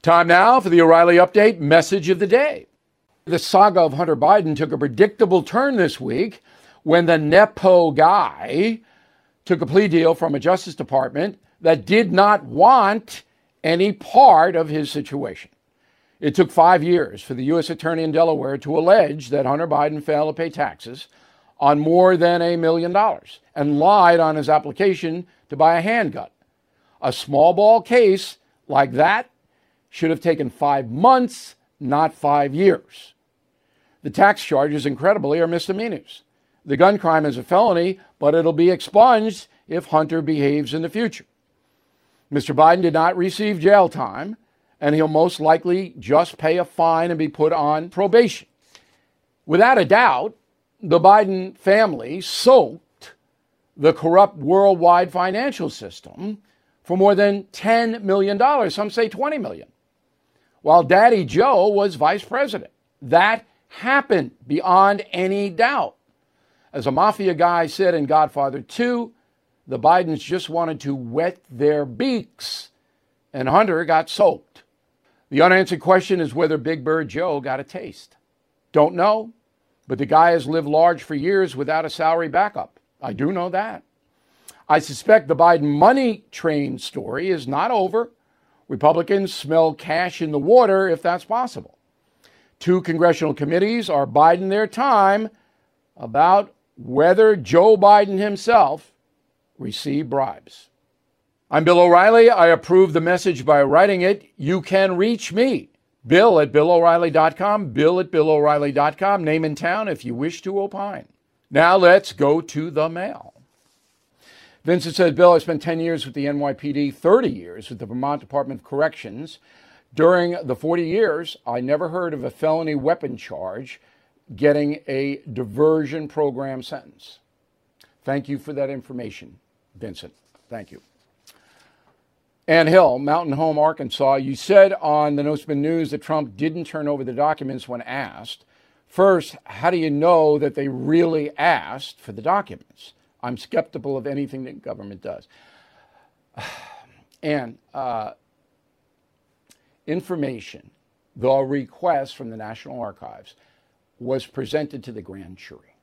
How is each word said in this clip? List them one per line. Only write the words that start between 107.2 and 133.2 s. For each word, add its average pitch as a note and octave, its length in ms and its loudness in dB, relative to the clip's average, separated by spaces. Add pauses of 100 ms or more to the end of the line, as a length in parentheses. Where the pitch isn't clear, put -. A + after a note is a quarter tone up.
com, G3+ 340 -4
Bill D#3+ 300 0
at F3+ 100 -8
Bill D#3 180 0
O'Reilly D3 440 0
dot D3 240 -2
com, G3 260 -2
name D#3+ 220 -2
and D3 120 -6
town F#3+ 300 -6
if D#3 160 -10
you A#2+ 100 -10
wish D3+ 280 -10
to G3 180 -8
opine. G3 480 -10 (420)
Now E3+ 280 4
let's F#3 340 4
go D3 300 0
to D#3+ 280 -10
the D3+ 200 -4
mail. F3+ 440 -14 (1300)
Vincent E3 300 -2
says, E3+ 180 2
"Bill, F3 200 6
I E3 40 4
spent D#3+ 240 -4
ten E3 180 -6
years E3 260 -6
with B2 80 -16
the C#3+ 140 -6
N C#3+ 120 -6
Y C#3+ 140 -4
P C#3+ 200 -10
D, C#3 180 -4
thirty G#3 400 0
years F2+ 380 -16
with A#2 100 -16
the A#2+ 60 -14
Vermont B2+ 340 -8
Department C3+ 400 -8
of - 80 -20
Corrections. C#3+ 720 -8 (560)
During F3 480 2
the B2+ 120 -6
forty E3+ 300 -4
years, E3+ 520 -4 (100)
I B2 140 -6
never D3+ 280 -4
heard E3+ 240 -6
of B2+ 100 -10
a C3 60 -8
felony D#3 460 -4
weapon C#3 400 -4
charge F#2+ 640 -14 (560)
getting D3 500 0
a C#3 360 -8 (100)
diversion C#3+ 760 -4
program C3+ 520 -8
sentence." - 580 -20 (840)
Thank C3+ 240 -6
you C#3 100 -8
for - 140 -16
that C#3 180 -6
information, B2 680 -16 (360)
Vincent. F2 380 -18 (360)
Thank G#2+ 240 -18
you. - 80 -20 (1700)
Ann D#3+ 180 2
Hill, D#3+ 320 4
Mountain D3 340 -4